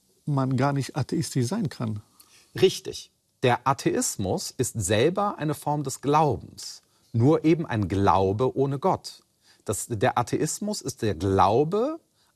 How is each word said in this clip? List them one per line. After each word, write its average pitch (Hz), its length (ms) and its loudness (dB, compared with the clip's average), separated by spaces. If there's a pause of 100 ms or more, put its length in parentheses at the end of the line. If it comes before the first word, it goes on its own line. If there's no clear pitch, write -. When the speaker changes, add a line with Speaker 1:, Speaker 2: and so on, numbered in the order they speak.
(260)
Speaker 1:
man 135 300 0
gar 139 180 2
nicht 139 220 -4
atheistisch 131 520 -2
sein 190 220 -4
kann? 110 320 -8 (580)
Speaker 2:
Richtig. - 520 0 (320)
Der 120 240 2
Atheismus 135 920 -2
ist - 160 -2
selber 123 640 0
eine 147 160 -2
Form 147 300 -4
des 139 180 -8
Glaubens, 143 800 -2 (320)
nur 131 320 4
eben 160 220 2
ein 104 200 -2
Glaube 98 720 2
ohne 139 220 0
Gott. - 420 -2 (440)
Das, - 220 -4
der 120 300 0
Atheismus 156 640 -4
ist - 220 -8
der 104 100 0
Glaube 127 880 2 (360)